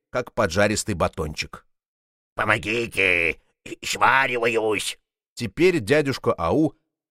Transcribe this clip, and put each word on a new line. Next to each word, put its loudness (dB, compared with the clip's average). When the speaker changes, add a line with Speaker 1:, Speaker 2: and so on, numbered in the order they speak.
Speaker 1:
как -6
поджаристый 0
батончик. -6
Speaker 2:
«Помогите, 0
свариваюсь!» 0
Speaker 1:
Теперь 2
дядюшка 0
Ау 0